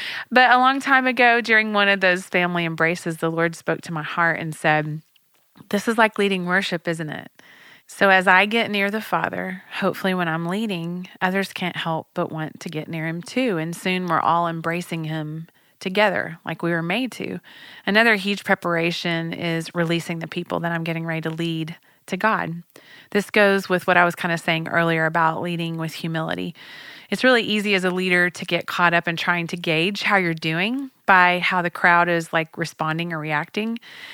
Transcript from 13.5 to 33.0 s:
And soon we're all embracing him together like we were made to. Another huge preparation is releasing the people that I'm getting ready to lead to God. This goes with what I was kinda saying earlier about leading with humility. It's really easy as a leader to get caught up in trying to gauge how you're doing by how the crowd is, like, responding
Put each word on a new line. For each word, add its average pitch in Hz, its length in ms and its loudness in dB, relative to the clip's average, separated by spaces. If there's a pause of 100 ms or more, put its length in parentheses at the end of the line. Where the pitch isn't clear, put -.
And 165 180 -4
soon 185 320 -2
we're 165 140 2
all 170 260 2
embracing 165 560 -6
him 156 440 -8 (340)
together 185 640 0
like 160 180 -8
we 170 80 0
were 165 100 -2
made 208 300 -4
to. - 280 -10 (460)
Another 220 300 6
huge 196 300 -4
preparation 170 880 -2
is 165 420 -6
releasing 170 440 -2
the 165 100 -10
people - 320 -4
that 170 100 -2
I'm 165 140 -4
getting 165 200 -4
ready 160 160 -4
to 160 80 -4
lead 160 460 -4 (320)
to - 80 -6
God. 175 480 -2 (480)
This - 180 -2
goes 196 380 4
with 180 180 0
what 180 120 4
I 175 80 8
was 170 100 0
kinda 170 220 -2
saying 165 320 -2
earlier 165 360 2
about 160 360 2
leading 165 360 -4
with 160 160 -6
humility. 165 640 -6 (540)
It's 196 140 -4
really 247 200 6
easy 208 320 0
as 180 80 0
a 185 80 2
leader 180 380 2
to - 160 -12
get 170 200 -2
caught 170 280 2
up 170 160 2
in 165 80 -4
trying 170 300 -2
to 180 100 -6
gauge 170 460 -2
how 208 120 2
you're 180 180 2
doing 190 560 -4 (160)
by 180 340 6
how 180 220 0
the 170 80 0
crowd 175 380 4
is, 170 240 0
like, 165 260 -2
responding 165 540 -4